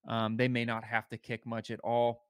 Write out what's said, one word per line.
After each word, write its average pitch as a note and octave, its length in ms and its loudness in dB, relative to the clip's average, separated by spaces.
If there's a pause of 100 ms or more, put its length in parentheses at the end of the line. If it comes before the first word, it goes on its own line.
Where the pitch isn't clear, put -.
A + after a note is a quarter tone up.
Um, A2+ 280 0
they B2 120 4
may A#2+ 180 2
not A2+ 180 -2
have A2+ 260 -2
to A#2 80 -8
kick A#2 280 -8
much A2+ 240 -6
at A2+ 120 -6
all. A#2+ 480 2